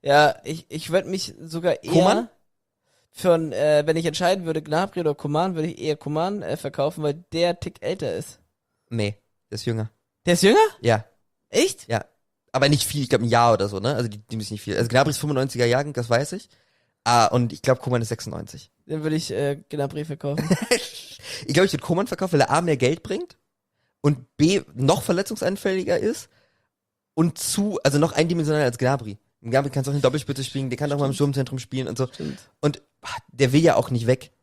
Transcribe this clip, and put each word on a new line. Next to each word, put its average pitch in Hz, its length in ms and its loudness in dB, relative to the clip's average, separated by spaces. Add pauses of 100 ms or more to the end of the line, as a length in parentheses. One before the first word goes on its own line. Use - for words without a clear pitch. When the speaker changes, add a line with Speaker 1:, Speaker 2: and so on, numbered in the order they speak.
Speaker 1:
Ja, 147 320 6 (100)
ich, 160 240 -10
ich 156 220 -10
würd 180 160 2
mich 190 340 -8
sogar 165 420 -4
eher - 100 -4
Speaker 2:
Coman? 202 360 4 (800)
Speaker 1:
für 180 240 4
ein, 160 180 0
äh, 147 340 4
wenn 160 100 2
ich 165 80 -4
entscheiden 175 400 0
würde, 160 180 -2
Gnabry 175 380 -2
oder 151 140 0
Coman, 156 400 -2
würde 156 140 -4
ich - 120 -10
eher 147 160 -2
Coman, 170 460 -4
äh, 104 140 -6
verkaufen, 151 460 -4
weil 147 120 0 (180)
der 175 280 0
Tick - 220 -12
älter 143 320 -4
ist. - 260 -10 (500)
Speaker 2:
Nee, 104 260 -4 (340)
der 110 60 -12
ist - 80 -10
jünger. 110 260 -2 (360)
Speaker 1:
Der 175 80 4
ist 170 80 0
jünger? 220 160 6 (240)
Speaker 2:
Ja. 113 220 2 (440)
Speaker 1:
Echt? 294 400 -2
Speaker 2:
Ja. 113 160 -2 (480)
Aber 135 160 2
nicht - 180 2
viel, 143 160 -4
ich 123 60 -4
glaub, 120 140 2
ein 117 60 -2
Jahr 120 260 6
oder 98 140 0
so, 101 100 -6
ne? 117 160 -2
Also 120 140 -2
die, 104 100 -12
die 113 180 -12
müssen 107 180 -8
nicht 104 80 -12
viel. 101 140 -4
Also - 120 0
Gnabry - 220 4
ist - 80 -4
fünfundneunziger 131 480 -2
Jahrgang, 139 260 0
das 120 160 -6
weiß 123 240 0
ich. 190 160 -14 (560)
Ah, 117 220 6
und 120 260 0
ich - 100 -14
glaub, 131 180 2
Coman 123 220 -2
ist 110 60 -6
sechsundneunzig. - 640 -10 (160)
Speaker 1:
Dann 156 160 -6
würde 156 140 -2
ich, 165 140 -6
äh, 143 260 -2 (120)
Gnabry 147 360 -6
verkaufen. 156 480 -6
Speaker 2:
<laughs> 175 60 2 (880)
Ich 143 80 -4
glaub, 180 120 6
ich 190 60 -2
würd 147 100 -6
Coman 170 260 -2
verkaufen, 190 240 -4
weil 147 80 4
er 131 100 2
A, 151 120 2
mehr 165 160 0
Geld 127 240 0
bringt - 340 -8 (640)
und 143 360 0
B, 170 260 2 (120)
noch 135 280 2
verletzungsanfälliger 190 960 -2
ist - 320 -4 (840)
und 160 240 0
zu, 202 460 -2
also 139 140 4
noch 160 140 4
eindimensionaler 156 520 0
als 120 140 0
Gnabry. 123 400 -2 (240)
Gnabry 131 280 0
kannst 135 160 -2
du 143 60 -4
auch - 20 -2
in 143 80 0
Doppelspitze 139 400 0
spielen, 135 280 -6
der 123 80 -6
kann 147 120 -2
auch 143 80 0
mal 143 80 2
im 135 60 0
Speaker 1:
Stimmt. 107 40 -4 (180)
Speaker 2:
Sturmzentrum 135 260 -4
spielen 131 260 -6
und 113 120 -6
so. 131 100 -2
Speaker 1:
Stimmt. 73 300 -10 (220)
Speaker 2:
Und, 147 220 0 (200)
ah, - 140 -10 (140)
der 127 220 2
will 147 80 6
ja 165 160 6
auch - 140 0
nicht 117 180 -2
weg. - 240 0 (100)